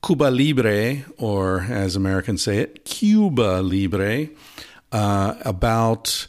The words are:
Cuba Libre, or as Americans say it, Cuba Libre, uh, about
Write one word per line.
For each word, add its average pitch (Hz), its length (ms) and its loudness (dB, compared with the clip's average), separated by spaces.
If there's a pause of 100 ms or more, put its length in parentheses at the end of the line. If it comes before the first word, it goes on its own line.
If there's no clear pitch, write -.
Cuba 139 280 2
Libre, 127 720 2 (140)
or 95 520 0
as 98 260 -2
Americans 95 480 -2
say 101 140 0
it, - 280 -4
Cuba 151 760 2
Libre, 98 680 -2 (640)
uh, 101 500 0
about 113 880 -2